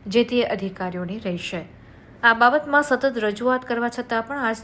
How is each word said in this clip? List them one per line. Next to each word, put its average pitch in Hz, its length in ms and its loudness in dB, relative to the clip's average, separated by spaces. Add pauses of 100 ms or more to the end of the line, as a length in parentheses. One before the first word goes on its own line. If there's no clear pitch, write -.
જે 226 180 2
તે 240 200 0
અધિકારીઓની 190 760 -6
રહેશે. 175 600 -8 (440)
આ 233 120 6
બાબતમાં 285 480 4
સતત 262 360 0
રજૂઆત 240 460 0
કરવા 233 240 -2
છતાં 240 340 -4
પણ 262 160 -8
આજ 226 260 -2